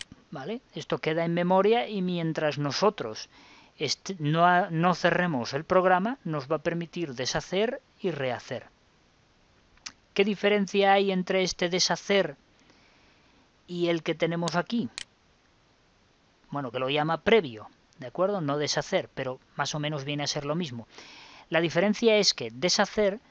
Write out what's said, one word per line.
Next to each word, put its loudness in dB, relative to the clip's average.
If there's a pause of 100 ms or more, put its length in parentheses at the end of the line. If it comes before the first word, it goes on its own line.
(320)
¿Vale? -10 (120)
Esto -4
queda 0
en 0
memoria 4
y -4
mientras -2
nosotros -2 (480)
est-, -4
no 4
ha-, 4
no 2
cerremos 0
el -4
programa, 4
nos -6
va 0
a -10
permitir -6
deshacer -4 (180)
y -2
rehacer. -6 (1500)
¿Qué 2
diferencia 2
hay 4
entre 0
este -2
deshacer 0 (1300)
y -2
el 0
que -2
tenemos -2
aquí? -2 (1600)
Bueno, -8
que -6
lo -2
llama 0
previo, 2 (300)
¿de -14
acuerdo? -2
No -2
deshacer, -2
pero -6 (160)
más -4
o -6
menos -6
viene -6
a -4
ser -6
lo -4
mismo. -8 (600)
La 2
diferencia 4
es 2
que -8
deshacer 0 (120)